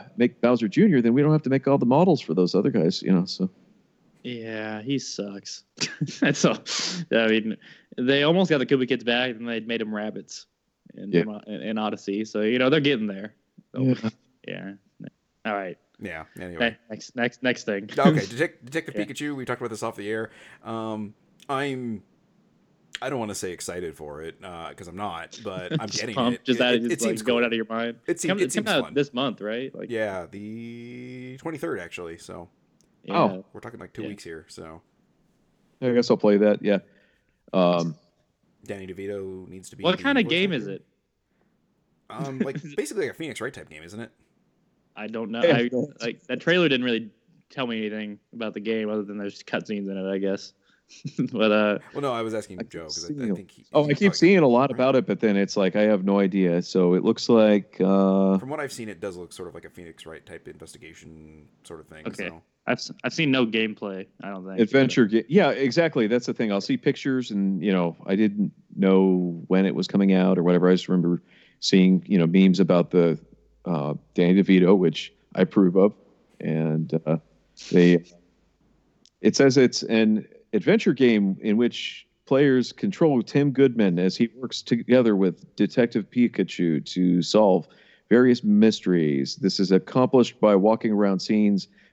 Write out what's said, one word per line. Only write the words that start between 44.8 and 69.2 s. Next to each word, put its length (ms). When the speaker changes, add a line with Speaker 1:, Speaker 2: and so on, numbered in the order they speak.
Speaker 2:
I 120
don't 220
know. 120
Speaker 1:
Yeah, 140
Speaker 2:
I, 140
Speaker 1:
that's 320
Speaker 2:
like, 260
that 120
trailer 280
didn't 180
really 240
tell 160
me 120
anything 400
about 220
the 60
game 280
other 140
than 160
there's 240
cutscenes 480
in 80
it, 120
I 60
guess. 380
<laughs> 440
But, 200
uh, 260
Speaker 3:
Well, 100
no, 100
I 100
was 100
asking 280
Speaker 1:
I 20
Speaker 3:
Joe, 220
'cause 220
Speaker 1:
keep 120
Speaker 3:
I, 20
I 40
Speaker 1:
seeing 120
Speaker 3:
think 140
he, 240
Speaker 1:
Oh, 80
Speaker 3:
he's 80
Speaker 1:
I 40
keep 180
Speaker 3:
talking 60
Speaker 1:
seeing 200
a 100
lot 220
Speaker 3:
right? 60
Speaker 1:
about 200
it, 100
but 140
then 160
it's 220
like, 180
I 60
have 220
no 160
idea. 420
So 320
it 100
looks 240
like, 520
uh, 580
Speaker 3:
From 100
what 120
I've 120
seen, 160
it 120
does 180
look 160
sort 140
of 60
like 120
a 40
Phoenix 360
Wright 180
type 240
investigation 1000
sort 160
of 80
thing, 180
Speaker 2:
Okay. 220
Speaker 3:
so. 140
Speaker 2:
I've 120
s-, 120
I've 80
seen 180
no 160
gameplay, 600
I 80
don't 160
think. 120
Speaker 1:
Adventure 480
ga-, 220
yeah, 220
exactly. 560
That's 180
the 80
thing. 180
I'll 120
see 160
pictures 520
and, 320
you 100
know, 220
I 100
didn't 360
know 760